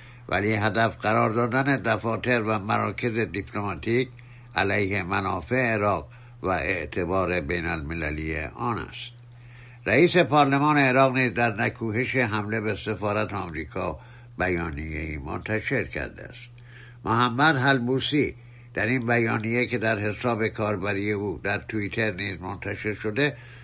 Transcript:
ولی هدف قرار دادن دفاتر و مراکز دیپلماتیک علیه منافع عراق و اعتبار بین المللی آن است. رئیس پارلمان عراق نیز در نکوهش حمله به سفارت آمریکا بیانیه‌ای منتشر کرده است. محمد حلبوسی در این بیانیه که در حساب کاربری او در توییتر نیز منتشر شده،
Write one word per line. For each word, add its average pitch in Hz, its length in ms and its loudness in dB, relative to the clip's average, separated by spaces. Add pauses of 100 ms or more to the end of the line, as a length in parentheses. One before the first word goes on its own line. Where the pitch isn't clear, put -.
(300)
ولی 101 240 2
هدف 107 440 2
قرار 113 320 2
دادن 120 340 2
دفاتر 117 760 0
و 107 180 0
مراکز 107 540 -2 (180)
دیپلماتیک 104 760 -2 (460)
علیه 98 480 2
منافع 98 680 0
عراق 101 340 2 (360)
و 92 60 0
اعتبار 87 920 0
بین 82 240 -2
المللی 78 680 -4 (200)
آن 117 240 -2
است. - 320 -10 (720)
رئیس 165 320 6
پارلمان 147 600 6
عراق 131 380 6
نیز 127 180 2
در 117 200 2
نکوهش 113 640 -2
حمله 107 460 0
به 107 140 -2 (100)
سفارت 104 480 -2
آمریکا 87 640 -6 (400)
بیانیه‌ای 80 760 -2
منتشر 98 680 -4
کرده - 400 -8
است. - 260 -16 (560)
محمد 123 520 4
حلبوسی 131 800 2 (380)
در 98 120 0
این 120 220 0
بیانیه 117 580 2
که 113 120 -4
در 110 220 0
حساب 107 480 0
کاربری 104 640 -2
او 101 320 -2
در 101 140 -2
توییتر 107 540 -2
نیز 95 300 -6
منتشر 98 520 -6
شده، 127 440 0 (260)